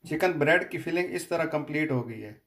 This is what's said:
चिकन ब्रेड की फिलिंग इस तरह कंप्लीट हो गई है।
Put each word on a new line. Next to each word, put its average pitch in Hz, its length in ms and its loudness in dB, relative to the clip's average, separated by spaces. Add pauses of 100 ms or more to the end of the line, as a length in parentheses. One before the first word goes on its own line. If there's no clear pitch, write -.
चिकन 175 260 2
ब्रेड 156 360 4
की 165 100 -6
फिलिंग 175 320 -2
इस 175 180 -6
तरह 165 180 0
कंप्लीट 151 420 -2
हो 123 120 2
गई 113 180 -10
है। 107 260 -14